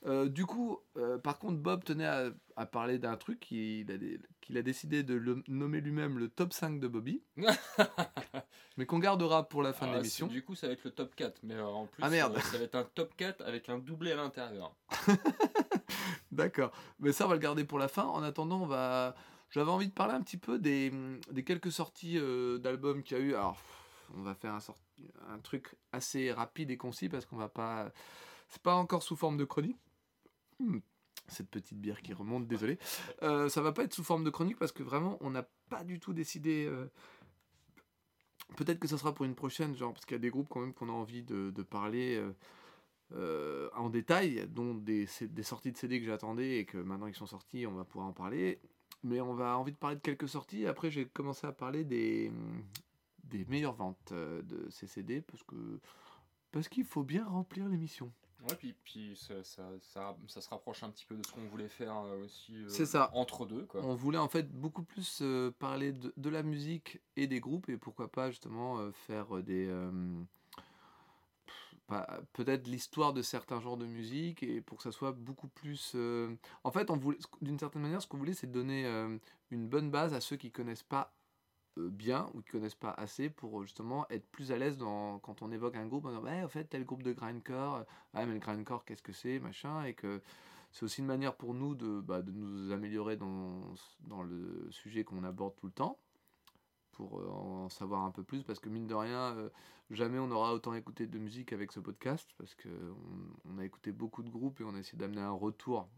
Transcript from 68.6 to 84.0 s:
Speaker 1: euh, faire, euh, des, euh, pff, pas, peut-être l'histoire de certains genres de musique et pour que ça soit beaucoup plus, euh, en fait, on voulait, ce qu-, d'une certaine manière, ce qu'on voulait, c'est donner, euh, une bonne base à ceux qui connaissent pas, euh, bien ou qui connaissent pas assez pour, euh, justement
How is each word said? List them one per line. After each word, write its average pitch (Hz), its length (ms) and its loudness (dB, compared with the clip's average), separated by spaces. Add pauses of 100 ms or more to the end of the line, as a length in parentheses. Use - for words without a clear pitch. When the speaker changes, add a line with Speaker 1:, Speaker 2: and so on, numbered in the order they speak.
Speaker 1:
euh, 104 120 -4
faire, 101 460 -4
euh, 92 60 0
des, 92 260 2
euh, 90 220 -2 (1500)
pff, - 300 -16 (120)
pas, 95 320 -2 (140)
peut-être 127 340 2
l'histoire 143 460 2
de 131 80 0
certains 120 400 -2
genres 123 160 -4
de 120 80 -4
musique 120 580 -4
et 120 160 0
pour 113 200 -12
que - 40 -12
ça 120 80 -4
soit 135 220 -2
beaucoup 127 340 -10
plus, 147 480 -8
euh, 117 400 0 (300)
en 104 60 2
fait, 202 180 2
on 160 80 4
voulait, 143 240 2
ce - 60 -12
qu-, - 180 -18
d'une 143 140 0
certaine 147 220 -4
manière, 160 200 0
ce - 60 -8
qu'on 143 100 -8
voulait, 143 160 0
c'est 135 180 -6
donner, 131 340 0
euh, 110 320 0 (340)
une 117 180 -2
bonne 147 200 4
base 151 240 4
à 131 60 0
ceux - 160 -4
qui 127 160 -8
connaissent 120 320 -4
pas, - 320 0 (640)
euh, 85 100 -2
bien 110 460 0
ou 113 80 -10
qui - 80 -18
connaissent 107 240 -2
pas 110 160 -4
assez 135 400 -4
pour, 110 300 -8
euh, - 20 -4
justement 117 480 -4